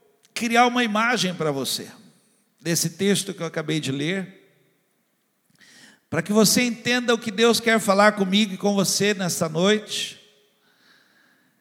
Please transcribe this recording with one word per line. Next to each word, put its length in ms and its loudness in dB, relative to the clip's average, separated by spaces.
criar 340 2
uma 160 0
imagem 500 -2
pra 180 -4
você, 380 -6
desse 300 -2
texto 440 -2
que 80 -12
eu 60 -6
acabei 320 -4
de 140 -6
ler, 500 -6
pra 120 -2
que 120 -4
você 300 4
entenda 500 0
o 40 0
que 140 -8
Deus 300 2
quer 180 2
falar 340 4
comigo 400 0
e 40 -10
com 160 0
você 400 0
nesta 340 -2
noite. 720 -2